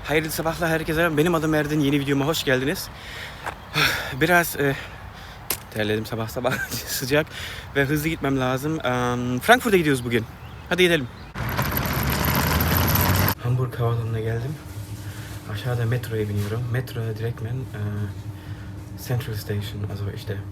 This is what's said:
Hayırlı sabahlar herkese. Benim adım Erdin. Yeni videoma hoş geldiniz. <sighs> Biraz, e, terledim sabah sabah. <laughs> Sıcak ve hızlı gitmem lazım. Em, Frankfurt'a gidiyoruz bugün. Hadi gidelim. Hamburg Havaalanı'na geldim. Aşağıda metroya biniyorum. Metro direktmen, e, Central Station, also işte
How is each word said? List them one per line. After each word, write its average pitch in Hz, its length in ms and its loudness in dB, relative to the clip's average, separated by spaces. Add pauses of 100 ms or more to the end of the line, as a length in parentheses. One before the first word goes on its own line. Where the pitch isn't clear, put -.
Hayırlı 156 280 2
sabahlar 160 380 0
herkese. 160 480 2
Benim 170 180 4
adım 156 180 4
Erdin. 151 260 4
Yeni 143 200 4
videoma 139 280 2
hoş 160 160 0
geldiniz. 131 460 2 (640)
<sighs> - 680 0
Biraz, 170 340 6
e, 139 200 2 (1000)
terledim 107 320 0
sabah 113 220 -4
sabah. 127 240 0
<laughs> - 180 -4
Sıcak 139 580 0 (480)
ve 139 100 6
hızlı 151 240 2
gitmem 139 300 0
lazım. 131 340 0 (120)
Em, 123 540 2
Frankfurt'a 214 380 4
gidiyoruz 139 280 4
bugün. 120 200 2 (440)
Hadi 180 140 4
gidelim. 165 240 4 (2250)
Hamburg 123 320 0
Havaalanı'na 117 440 0
geldim. 117 360 -2 (1000)
Aşağıda 120 320 -2
metroya 113 440 0
biniyorum. 104 320 -2 (100)
Metro 123 300 -2 (180)
direktmen, 117 360 -4
e, 104 260 -6 (1300)
Central 117 280 -2
Station, 101 560 -4
also 101 120 -6 (120)
işte 101 220 -6 (140)